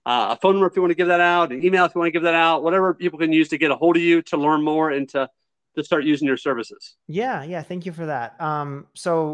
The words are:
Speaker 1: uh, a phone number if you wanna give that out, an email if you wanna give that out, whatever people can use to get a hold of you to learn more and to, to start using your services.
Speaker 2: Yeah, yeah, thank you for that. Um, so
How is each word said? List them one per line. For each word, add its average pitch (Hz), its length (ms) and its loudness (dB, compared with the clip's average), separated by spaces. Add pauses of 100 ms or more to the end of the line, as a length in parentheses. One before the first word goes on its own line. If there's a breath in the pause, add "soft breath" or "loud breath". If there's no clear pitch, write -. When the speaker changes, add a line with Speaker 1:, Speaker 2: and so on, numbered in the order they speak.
Speaker 1:
uh, 120 260 0
a 120 60 -2
phone 190 160 2
number 190 140 2
if 180 80 -4
you 185 60 0
wanna 175 120 0
give 175 140 0
that 175 140 4
out, 175 300 2
an 131 120 -4
email 185 220 4
if - 80 -4
you 175 60 -4
wanna 170 120 0
give 160 120 -2
that 165 120 2
out, 165 280 2
whatever 185 300 2
people 156 260 -6
can 160 120 0
use 156 180 2
to 156 80 -4
get 151 120 0
a 135 60 0
hold 165 200 2
of 170 60 4
you 170 220 4
to - 140 -4
learn 151 260 0
more 156 280 0
and 139 180 -2
to, 135 200 -4 (460)
to 151 80 -4
start 151 200 0
using 151 240 0
your 127 100 0
services. - 580 -6 (120)
Speaker 2:
Yeah, 190 360 -4
yeah, 165 180 -8
thank 180 240 -12
you 180 60 -8
for 165 140 -10
that. 123 360 -8
Um, 147 520 -6
so 160 400 -2